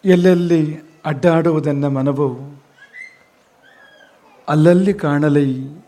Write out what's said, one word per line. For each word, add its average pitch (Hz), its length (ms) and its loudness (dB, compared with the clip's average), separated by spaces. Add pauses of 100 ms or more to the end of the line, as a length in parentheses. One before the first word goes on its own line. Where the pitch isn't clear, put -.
ಎಲ್ಲೆಲ್ಲಿ 175 580 2 (440)
ಅಡ್ಡಾಡುವುದೆನ್ನ 156 800 0
ಮನವು, 135 400 -2 (2250)
ಅಲ್ಲಲ್ಲಿ 175 460 2
ಕಾಣಲೈ 143 560 0 (380)